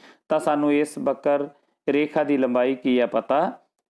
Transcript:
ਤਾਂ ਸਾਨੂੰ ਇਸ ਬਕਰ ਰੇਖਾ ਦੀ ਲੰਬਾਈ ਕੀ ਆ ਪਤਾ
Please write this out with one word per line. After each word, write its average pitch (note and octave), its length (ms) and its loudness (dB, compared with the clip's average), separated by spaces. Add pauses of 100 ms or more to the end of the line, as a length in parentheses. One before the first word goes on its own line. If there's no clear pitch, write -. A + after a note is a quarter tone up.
(300)
ਤਾਂ D#3 100 0
ਸਾਨੂੰ D3 340 0
ਇਸ D3 260 -2
ਬਕਰ C#3+ 480 -2 (420)
ਰੇਖਾ D3+ 340 0
ਦੀ C#3+ 140 0
ਲੰਬਾਈ B2+ 380 0
ਕੀ B2+ 240 0
ਆ A#2+ 80 2
ਪਤਾ C3+ 520 -2 (320)